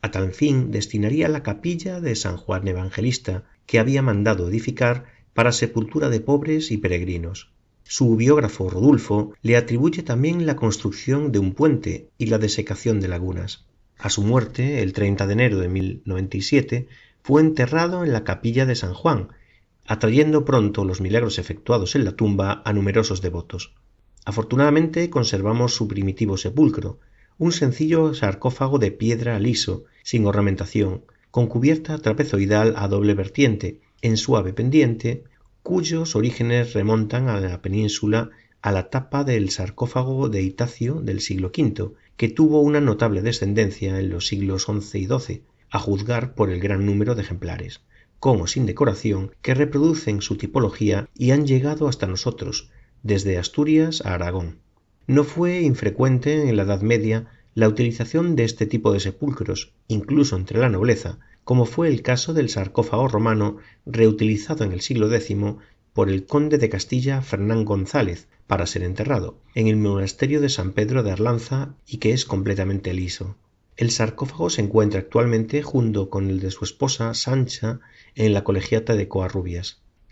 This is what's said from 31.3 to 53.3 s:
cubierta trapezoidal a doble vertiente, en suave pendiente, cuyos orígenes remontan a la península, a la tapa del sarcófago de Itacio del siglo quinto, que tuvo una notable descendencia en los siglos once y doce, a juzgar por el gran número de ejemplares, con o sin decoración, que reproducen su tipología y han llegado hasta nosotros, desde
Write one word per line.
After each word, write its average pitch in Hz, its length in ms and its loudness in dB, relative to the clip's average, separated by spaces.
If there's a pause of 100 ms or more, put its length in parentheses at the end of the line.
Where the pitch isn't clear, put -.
cubierta 156 500 0
trapezoidal 110 800 2
a 101 100 -2
doble 101 280 2
vertiente, 101 680 0 (200)
en 113 140 2
suave 110 380 0
pendiente, 123 720 2 (380)
cuyos 165 520 -2
orígenes 120 580 0
remontan 110 560 2
a 107 100 0
la 92 220 -4
península, 107 720 0 (320)
a 101 80 0
la 95 180 0
tapa 139 340 -2
del 113 280 0
sarcófago 127 760 -4
de 104 140 -2
Itacio 123 600 -4
del 101 200 -4
siglo 92 300 -4
quinto, 110 420 -2 (240)
que 117 120 0
tuvo 151 320 4
una 147 200 4
notable 110 400 2
descendencia 101 800 -2
en 95 100 -2
los 87 160 -6
siglos 98 420 -2
once 104 300 -4
y 95 80 -2
doce, 127 380 -4 (260)
a - 80 -4
juzgar 110 560 -2
por 104 160 0
el 90 100 -2
gran 98 280 0
número 104 260 2
de 107 80 -4
ejemplares, 90 600 -8 (380)
con 120 220 2
o 85 60 -4
sin 131 180 0
decoración, 101 800 -2
que 131 100 0
reproducen 143 680 0
su 110 120 -4
tipología 104 800 0
y 123 140 2
han 143 160 4
llegado 143 420 0
hasta 127 200 -2
nosotros, - 640 -6 (320)
desde 98 340 0